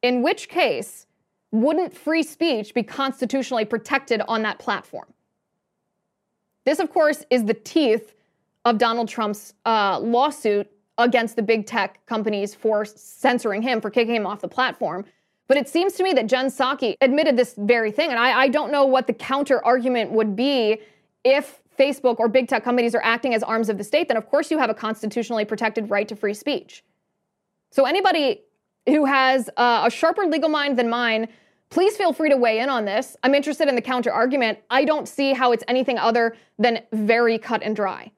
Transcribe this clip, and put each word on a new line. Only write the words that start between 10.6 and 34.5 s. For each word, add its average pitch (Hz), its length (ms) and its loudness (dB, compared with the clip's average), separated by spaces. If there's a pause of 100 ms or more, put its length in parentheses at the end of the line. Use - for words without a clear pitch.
against 233 400 2
the 226 60 -2
big 214 240 0
tech 202 400 -4
companies 208 480 -4
for 214 320 -2
censoring 220 760 -4
him, 240 220 -2
for 208 80 -6
kicking 233 240 0
him 214 120 -2
off 202 140 -6
the - 80 -10
platform. 202 560 -4 (420)
But 269 100 4
it 277 100 0
seems 370 280 0
to - 80 -4
me 381 100 2
that 233 140 2
Jen 254 220 0
Psaki 262 520 -2
admitted 269 380 4
this 247 180 0
very 214 340 0
thing, 294 200 -2
and 240 80 -2
I, 247 220 2
I 269 80 4
don't 277 220 0
know 285 140 2
what 262 220 2
the 247 80 -4
counter 277 500 -2
argument 240 480 0
would 220 240 0
be 247 420 0 (460)
if 277 380 0 (160)
Facebook 254 400 2
or 233 100 2
big 240 200 2
tech 226 140 -2
companies 240 320 0
are 240 80 2
acting 233 300 0
as 220 100 0
arms 226 280 -2
of 196 80 -4
the 202 60 -8
state, 311 240 0
then 226 100 0
of 208 100 -8
course 285 220 0
you 311 80 0
have 254 100 0
a 220 60 -2
constitutionally 220 720 -4
protected 220 420 -4
right 202 200 -2
to 214 80 -10
free 202 180 -4
speech. - 500 -8 (840)
So 269 160 2
anybody 330 560 0 (440)
who 302 200 2
has, 262 500 2
uh, 233 300 2
a 240 40 4
sharper 349 360 0
legal 320 240 0
mind 285 280 -2
than 233 120 0
mine, 226 380 -2 (420)
please 392 260 2
feel 349 160 2
free 311 160 0
to 277 80 6
weigh 226 220 2
in 254 100 -2
on 240 160 -2
this. 208 380 -4
I'm 269 120 2
interested 285 340 0
in 269 60 0
the 240 60 0
counter 247 320 -2
argument. 247 460 0 (120)